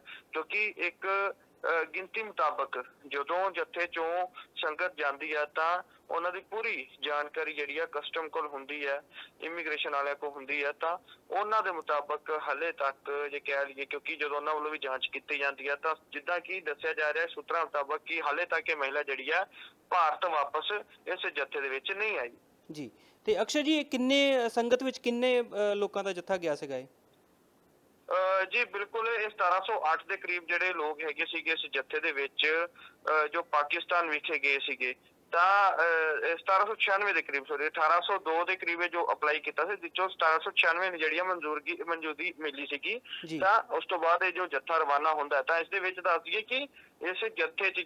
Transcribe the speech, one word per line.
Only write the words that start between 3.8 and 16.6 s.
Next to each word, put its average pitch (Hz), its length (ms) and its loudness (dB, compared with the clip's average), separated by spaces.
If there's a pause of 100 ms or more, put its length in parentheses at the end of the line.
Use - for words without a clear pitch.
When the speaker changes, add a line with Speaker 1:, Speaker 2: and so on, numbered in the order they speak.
Speaker 1:
ਚੋਂ 170 400 -2 (300)
ਸੰਗਤ 175 400 -2
ਜਾਂਦੀ 147 360 -2
ਆ, 151 120 0
ਤਾਂ 170 380 0 (260)
ਉਹਨਾਂ 170 220 -2
ਦੀ 185 80 -8
ਪੂਰੀ 196 480 -6 (140)
ਜਾਣਕਾਰੀ 147 520 -2
ਜਿਹੜੀ 147 240 -4
ਆ 160 80 0
ਕਸਟਮ 160 440 -6
ਕੋਲ 156 180 -4
ਹੁੰਦੀ 143 380 -8
ਆ, 139 160 -2 (400)
ਇਮੀਗ੍ਰੇਸ਼ਨ 156 480 -4
ਵਾਲਿਆਂ 143 260 0
ਕੋਲ 147 140 -6
ਹੁੰਦੀ 143 340 -4
ਆ, 143 80 0
ਤਾਂ 170 260 -2 (340)
ਉਹਨਾਂ 214 320 2
ਦੇ 190 80 0
ਮੁਤਾਬਕ 151 760 -2
ਹਾਲੇ 151 240 -2
ਤੱਕ 143 600 -2
ਜੇ 143 80 -6
ਕਹਿ 139 260 0
ਲਈਏ, 139 200 -8
ਕਿਉਂਕਿ 147 300 -8
ਜਦੋਂ 147 200 -2
ਉਹਨਾਂ 147 200 0
ਵੱਲੋਂ 151 160 -2
ਵੀ 156 60 -6
ਜਾਂਚ 131 300 -4
ਕੀਤੀ 143 300 -6
ਜਾਂਦੀ 139 300 -4
ਆ, 143 80 0
ਤਾਂ 156 200 -2 (160)
ਜਿੱਦਾਂ 170 280 -4
ਕਿ 185 220 -8